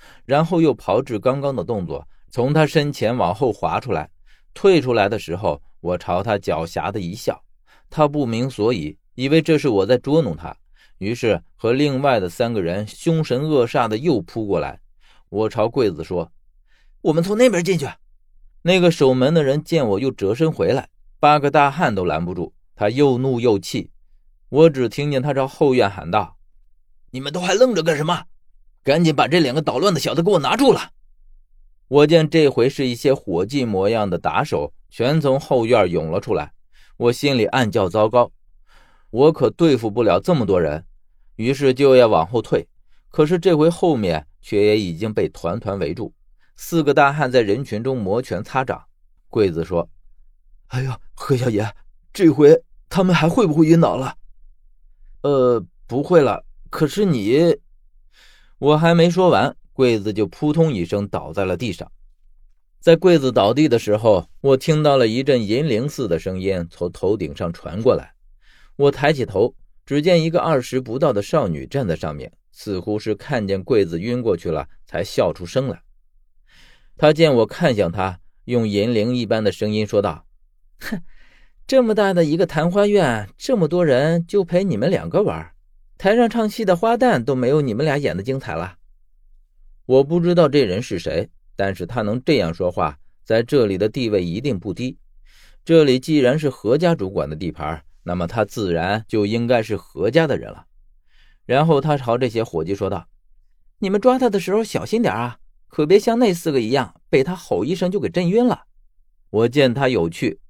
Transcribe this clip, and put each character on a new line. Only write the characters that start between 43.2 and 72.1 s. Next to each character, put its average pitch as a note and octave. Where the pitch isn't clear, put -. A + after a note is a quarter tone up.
是 F3+
这 E3+
回 D#3
后 E3+
面 E2+
却 G#2
也 G#2+
已 F2+
经 G#2+
被 G#2+
团 -
团 G2+
围 E2
住。 -
四 -
个 C#3+
大 C#3+
汉 C#3+
在 B2
人 A2
群 A2
中 C3
摩 G2+
拳 G#2
擦 C3
掌。 -
桂 G2+
子 E2
说 E2+
：“哎 B2+
呀， B2+
何 -
小 B2
爷， G#2+
这 F#3
回 D3+
他 F#3+
们 F#3
还 D#3
会 G3+
不 D#3
会 D#3
晕 E3
倒 A2+
了 B2+
？”“呃， B2+
不 B2+
会 E3
了， A2+
可 D#3
是 G3+
你……” D3
我 D3
还 E3+
没 E3+
说 F3+
完， B2+
桂 A#2+
子 G2+
就 G2+
扑 D3+
通 D#3+
一 F2+
声 G2+
倒 D#2
在 G2
了 F#2
地 G#2
上。 -
在 E3
桂 F3
子 C3
倒 A2
地 D3+
的 A#2
时 G#2
候， G#2+
我 C#3
听 D3+
到 C#3
了 A#2+
一 A#2
阵 B2+
银 B2
铃 B2
似 C3
的 E2+
声 F#2
音 F#2
从 -
头 G2+
顶 D#2
上 F2
传 -
过 A#2
来。 -
我 C#3
抬 C#3+
起 C3
头， G2+
只 C#3+
见 E3+
一 D#3+
个 E3+
二 D3+
十 B2+
不 B2+
到 D3+
的 G2+
少 C3+
女 D2
站 C3+
在 D#2+
上 D2+